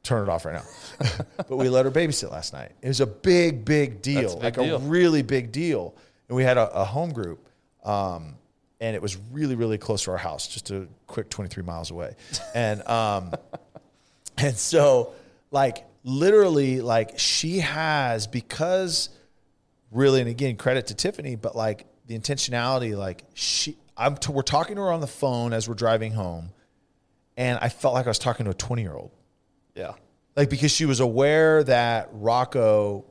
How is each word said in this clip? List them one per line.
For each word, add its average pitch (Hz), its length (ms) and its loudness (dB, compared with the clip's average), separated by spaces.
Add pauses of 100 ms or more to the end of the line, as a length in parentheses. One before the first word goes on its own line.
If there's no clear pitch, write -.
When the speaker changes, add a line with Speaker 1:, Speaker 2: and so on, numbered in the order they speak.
Speaker 1:
turn 117 180 0
it 98 60 -2
off 85 160 -2
right 80 100 -8
now. - 600 -6 (120)
<laughs> - 80 -18 (120)
But 131 80 -4
we 131 120 2
let 127 180 6
her 135 40 2
babysit 151 400 0
last 80 220 -10
night. 64 180 -14 (120)
It 123 60 -4
was 131 120 0
a 135 60 6
big, 165 580 2
big 135 360 0
deal, 135 220 0
Speaker 2:
That's 98 120 -2
a - 20 -8
big 101 80 -6 (140)
Speaker 1:
like, 127 100 2
Speaker 2:
deal. 160 80 0
Speaker 1:
a - 20 -2
really 156 440 4
big 120 280 -2
deal. 131 420 -2 (360)
And 120 80 -4
we 131 80 2
had 127 120 6
a, 113 160 2
a 98 120 0
home 147 280 -4
group, 92 360 -10 (360)
um, 90 520 -4 (440)
and 113 140 -4
it 101 60 -6
was 98 160 -6 (160)
really, 143 220 -2
really 113 240 0
close 104 260 -2
to 95 60 -6
our 90 80 -4
house, 80 300 -8
just - 220 -14
a 98 160 -6 (200)
quick - 240 -10
twenty-three 98 320 -10
miles 82 280 -8
away. 85 240 -10 (400)
And, 107 320 -2
um, 104 460 -2 (480)
<laughs> - 560 -20
and 143 200 0
so, 139 580 4 (360)
like, 135 340 0 (200)
literally, 143 800 4
like, 117 360 0
she - 420 -2
has, 143 680 0
because 165 800 -2 (840)
really, 131 300 6
and 120 80 -2
again, 120 280 -2
credit 127 320 0
to 110 60 -10
Tiffany, 147 420 -6
but, 110 200 -8
like, 110 300 -4 (200)
the 117 120 -10
intentionality, 123 800 -2
like, 95 280 -8 (100)
she, - 440 -4 (180)
I'm 135 200 0
t-, - 160 -6
we're 139 100 0
talking 165 340 0
to 202 60 -4
her 185 100 0
on 165 80 0
the 147 60 -4
phone 120 480 -2
as 113 140 -4
we're 117 60 -6
driving 110 380 0
home, 87 380 -6 (840)
and 123 260 0
I 123 80 0
felt 131 240 0
like 127 120 0
I 123 40 0
was 107 80 -2
talking 120 260 -2
to 101 60 -2
a 92 40 -4
twenty-year-old. 101 560 -6 (640)
Speaker 2:
Yeah. - 180 -10 (420)
Speaker 1:
Like, 143 160 2
because 143 200 2
she - 140 0
was 135 160 2
aware 151 640 4
that 120 480 2
Rocco 110 1000 2